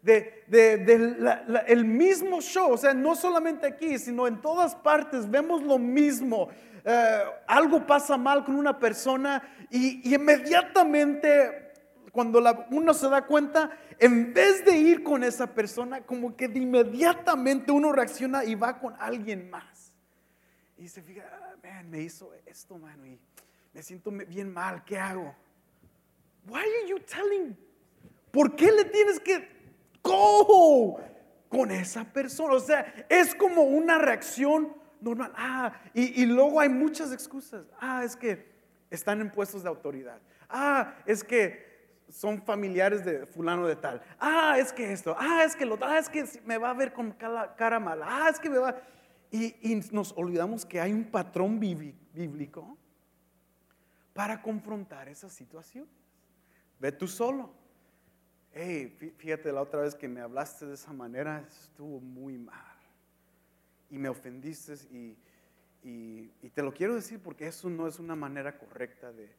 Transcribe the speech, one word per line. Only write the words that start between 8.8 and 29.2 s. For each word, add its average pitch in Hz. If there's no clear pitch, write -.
y, 254
y 254
inmediatamente 294
cuando 233
la, 233
uno 311
se 269
da 269
cuenta, 302
en 233
vez 381
de 359
ir 330
con 285
esa 240
persona, 240
como 240
que 254
de 233
inmediatamente 262
uno 294
reacciona 262
y 220
va 247
con 254
alguien 208
más. -
Y 175
se 180
fija, 185
"Ah, 381
man, 180
me 156
hizo -
esto, -
mano, 151
y 127
me 160
siento 185
me-, 202
bien 190
mal, 180
¿qué 208
hago?" 185
Why 240
are 427
you 381
telling? 381
¿Por 285
qué 370
le 415
tienes 415
que 359